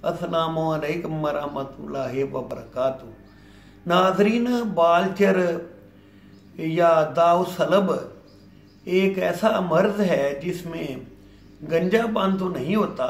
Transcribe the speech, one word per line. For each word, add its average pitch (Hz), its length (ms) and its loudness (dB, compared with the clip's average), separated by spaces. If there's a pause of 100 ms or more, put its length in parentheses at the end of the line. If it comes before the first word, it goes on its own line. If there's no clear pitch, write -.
अस्सलामु 165 640 -2
अलैकुम 160 520 -4
वरहमतुल्लाहि 139 1000 -6
वबरकातुहू। 127 880 -6 (760)
नाज़रीन, 190 600 4 (240)
बालचर 185 680 4 (1200)
या 165 300 2 (220)
दाव 170 340 4
सलब 180 420 0 (1000)
एक 190 320 2
ऐसा 190 420 0
मर्ज 196 400 2
है 143 380 0
जिसमें 165 680 -8 (560)
गंजापन 190 760 0
तो 185 120 -2
नहीं 156 260 -4
होता 131 340 -2